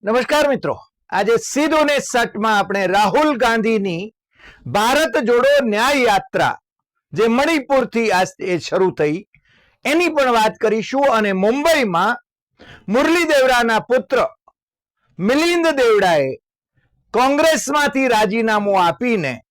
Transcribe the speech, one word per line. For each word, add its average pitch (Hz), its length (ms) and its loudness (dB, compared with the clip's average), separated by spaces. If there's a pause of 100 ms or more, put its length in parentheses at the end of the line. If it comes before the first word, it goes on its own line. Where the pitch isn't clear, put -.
નમસ્કાર 254 460 0
મિત્રો, 160 300 -4 (300)
આજે 202 280 0
સીધું 302 480 0
ને 285 140 0
સટમાં 226 600 -2
આપણે 196 280 -2
રાહુલ 214 500 0
ગાંધીની 220 760 -2 (520)
ભારત 233 580 0
જોડો 240 260 2 (160)
ન્યાય 247 380 0
યાત્રા 190 560 -2 (540)
જે 202 140 0
મણિપુરથી 247 840 0
આજ 185 160 0 (120)
એ 185 180 -4
શરૂ 185 340 -2
થઈ 151 260 -2 (680)
એની 320 240 0
પણ 277 220 0
વાત 220 260 2
કરીશું. 226 560 0
અને 208 200 0
મુંબઈમાં 226 840 0 (720)
મુરલી 311 380 2
દેવરાના 254 540 2
પુત્ર 247 420 -2 (1000)
મિલિંદ 330 480 0
દેવડાએ 202 600 2 (840)
કોંગ્રેસમાંથી 277 960 0
રાજીનામું 214 800 0
આપીને 170 480 -2 (180)